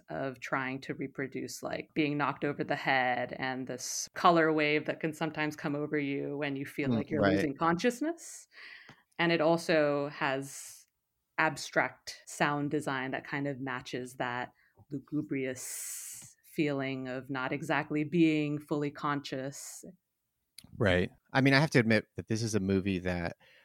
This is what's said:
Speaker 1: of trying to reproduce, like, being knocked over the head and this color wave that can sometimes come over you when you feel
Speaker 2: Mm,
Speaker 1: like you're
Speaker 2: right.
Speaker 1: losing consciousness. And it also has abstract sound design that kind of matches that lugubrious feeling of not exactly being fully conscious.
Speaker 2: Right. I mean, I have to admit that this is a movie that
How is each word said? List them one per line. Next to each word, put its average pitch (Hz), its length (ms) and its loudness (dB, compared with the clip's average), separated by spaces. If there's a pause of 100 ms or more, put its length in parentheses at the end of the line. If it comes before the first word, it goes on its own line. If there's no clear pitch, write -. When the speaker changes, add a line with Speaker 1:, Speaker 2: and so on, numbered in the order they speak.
Speaker 1:
of 135 300 -6
trying 135 420 -4
to 143 120 -10
reproduce, 131 680 -8
like, - 320 -6
being 147 240 0
knocked 143 280 -2
over 143 180 -2
the 139 120 -2
head 127 640 0
and 131 300 -4
this - 480 -8
color 160 380 6
wave 151 320 4
that 135 160 -4
can 160 120 -2
sometimes 156 440 -2
come 147 180 -2
over 147 220 -2
you 143 400 -2
when 143 180 -2
you 139 100 -6
feel 139 240 -4
Speaker 2:
Mm, 120 60 4
Speaker 1:
like 110 140 -2
you're 151 120 2
Speaker 2:
right. 98 140 6
Speaker 1:
losing 135 200 0
consciousness. 240 920 0 (720)
And 170 120 4
it 160 100 2
also 151 760 4
has 139 680 -4 (520)
abstract - 880 0
sound 147 440 0
design 135 400 -2
that 135 160 -6
kind 143 200 -4
of 135 120 -4
matches 127 560 -8
that 123 380 -4 (360)
lugubrious - 1400 -6 (120)
feeling 135 640 -2
of 127 200 -8
not 135 220 -2
exactly 151 540 0
being 151 520 4
fully 147 320 -2
conscious. 143 920 -6 (920)
Speaker 2:
Right. 92 320 4 (220)
I 135 100 4
mean, 135 120 6
I 135 60 6
have 156 120 4
to 139 80 6
admit 110 280 4 (100)
that - 100 -10
this 113 140 0
is 110 140 -2
a 104 40 4
movie 95 400 2
that 87 380 -2 (280)